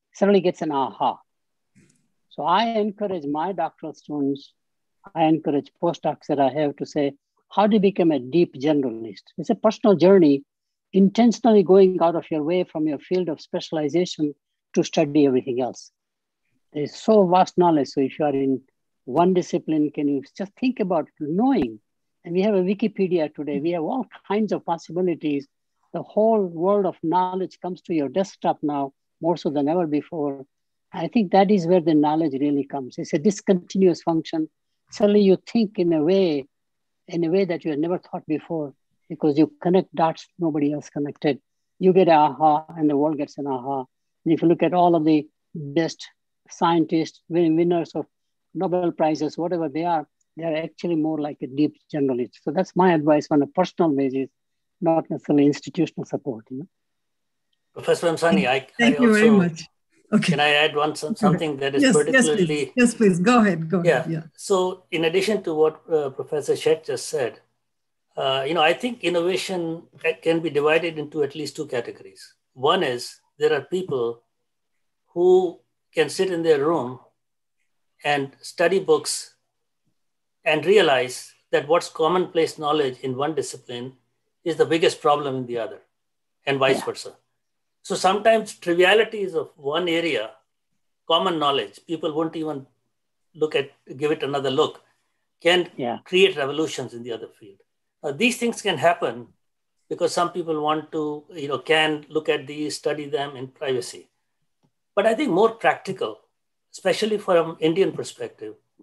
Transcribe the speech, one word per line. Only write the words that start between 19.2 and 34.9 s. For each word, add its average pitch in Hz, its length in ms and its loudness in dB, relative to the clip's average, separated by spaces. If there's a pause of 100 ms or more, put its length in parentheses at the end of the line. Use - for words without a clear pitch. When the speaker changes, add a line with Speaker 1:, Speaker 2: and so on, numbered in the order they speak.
Speaker 1:
discipline, 156 520 -2
can 147 160 -4
you 143 100 0 (180)
just 190 240 -10
think 254 200 -2
about 175 280 -2 (120)
knowing? 160 600 -2 (460)
And 170 80 -8
we 185 80 0
have 208 140 2
a 180 140 2
Wikipedia 190 640 0
today. 143 260 -6
We 160 180 -2
have 156 140 -4
all 262 140 -6 (220)
kinds 208 240 -2
of 165 140 -4
possibilities. 165 800 -4 (500)
The 165 60 -8 (100)
whole 214 300 2 (200)
world 202 280 2
of - 120 -20
knowledge 185 600 -2
comes 180 200 -10
to - 100 -8
your 143 160 -2 (100)
desktop 180 380 -4 (180)
now, 143 80 -4 (380)
more 165 160 0
so 156 140 -4
than 143 220 -2
ever 180 120 0 (140)
before. 143 360 -6 (680)
I 165 40 -4
think 208 240 0
that 196 200 4
is 180 160 2
where 180 140 4
the 160 120 2 (120)
knowledge 151 280 0 (120)
really 143 280 -2
comes. 135 240 -10
It's 160 160 -6
a 160 60 -2 (100)
discontinuous 185 800 0
function. 160 320 -2 (560)